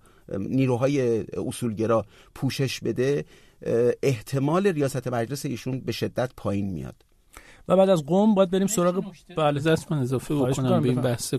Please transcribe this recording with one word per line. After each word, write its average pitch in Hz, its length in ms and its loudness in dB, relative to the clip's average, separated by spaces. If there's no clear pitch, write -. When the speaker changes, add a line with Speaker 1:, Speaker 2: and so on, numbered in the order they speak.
Speaker 1:
نیروهای 127 800 0
اصولگرا 110 840 -2
پوشش 135 440 -4
بده، 135 460 -2
اه، 117 280 2
احتمال 139 640 0
ریاست 147 400 -2
مجلس 120 380 -4
ایشون 131 340 -6
به - 120 -6
شدت 120 460 -4
پایین 101 320 -4
میاد. 69 260 -8
Speaker 2:
و 185 80 4
بعد 190 140 6
از 165 160 2
قم 202 300 4
باید 190 140 4
بریم 190 120 0
Speaker 3:
من 196 60 2
Speaker 2:
سراغ، 180 280 0
Speaker 3:
یه 196 140 -4
نکته - 260 -20
Speaker 2:
بله. 151 360 2
Speaker 3:
از 160 180 2
من 160 80 0
اضافه 131 380 -2
Speaker 2:
خواهش 135 180 2
Speaker 3:
بکنم 131 120 -2
Speaker 2:
می‌کنم، - 160 4
Speaker 3:
به 123 80 2
این 127 80 2
Speaker 2:
بفرمایید. 123 200 0
Speaker 3:
بحث - 220 -8